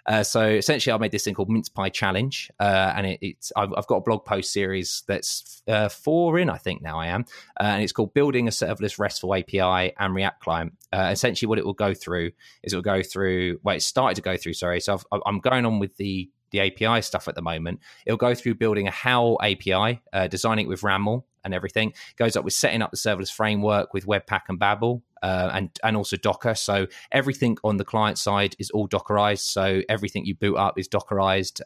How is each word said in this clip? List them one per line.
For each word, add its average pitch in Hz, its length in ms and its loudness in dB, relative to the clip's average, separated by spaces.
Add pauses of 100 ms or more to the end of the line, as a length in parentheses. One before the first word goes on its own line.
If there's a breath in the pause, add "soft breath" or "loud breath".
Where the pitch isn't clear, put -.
Uh, 107 160 2
so 113 220 2
essentially, 110 460 2
I 110 60 2
made 107 140 0
this 104 120 -2
thing 104 120 -4
called 98 140 -2
Mince 113 200 0
Pie 95 200 -2
Challenge, 104 600 -2 (100)
uh, 95 360 4
and 98 100 -2
it, 95 160 -4
it's - 340 -10
I've, 101 220 0
I've 101 100 -4
got 107 100 2
a 95 40 0
blog 110 240 0
post 98 260 -2
series 95 560 -2
that's, - 600 -6
uh, 107 220 2
four 165 500 2
in, 170 100 2
I 82 80 -4
think - 240 -6
now 80 180 -6
I 82 80 -4
am, 92 140 -2 (380 loud breath)
uh, 95 40 2
and 104 200 2
it's 95 100 -2
called 107 220 0
Building 131 320 4
a 107 40 0
Serverless 98 460 -4
restful 98 380 -2
A 92 80 0
P 95 180 0
I 92 380 2
and 95 160 0
React 95 260 -2
Client. 82 320 -2 (180)
Uh, 95 200 2
essentially, 107 360 0
what 107 120 2
it - 60 -4
will 101 80 -4
go 98 200 0
through 85 380 -4 (320 loud breath)
is 85 100 -6
it - 20 -2
will 90 80 -4
go 95 200 2
through, 92 600 -2
well, 98 120 2
it 73 80 -4
started 127 320 0
to 98 80 -6
go 92 120 0
through, 85 180 -6
sorry. 87 280 -2
So 101 140 0
I've, 101 300 -4
I'm 101 140 0
going 127 260 2
on 110 140 2
with 98 180 -4
the, 95 320 -4 (200)
the 101 100 0
A 95 120 4
P - 160 -2
I 113 140 4
stuff - 260 -6
at - 80 -6
the 87 80 -8
moment. 82 360 -6 (260 loud breath)
It'll 110 120 0
go 123 160 2
through 117 220 -2
building 104 320 0
a 92 40 -2
Howl 120 520 2
A 104 120 2
P - 160 -2
I, 110 300 2 (100)
uh, 92 160 0
designing 107 380 0
it - 40 -6
with 92 120 -4
raml 104 420 2 (200)
and 98 100 -6
everything. 98 400 -2 (240 loud breath)
Goes 117 180 2
up 76 80 0
with - 100 -2
setting 113 280 0
up 101 100 -2
the 92 60 -8
serverless 98 340 -2
framework 104 600 0
with 95 140 -4
Webpack 101 420 0
and 92 100 -4
Babel, 113 440 2 (200)
uh, 92 300 0
and, 95 160 -2 (140)
and 110 140 2
also 101 200 -2
Docker. 107 380 0
So 98 320 0 (240 loud breath)
everything 131 520 2
on 107 140 2
the 98 80 0
client 107 320 0
side 101 400 0
is 107 140 -8
all 104 160 0
Dockerized. 104 540 2
So 95 460 0
everything 104 380 -2
you 95 100 -2
boot 101 200 0
up 95 240 0
is 92 80 -6
Dockerized, 98 800 0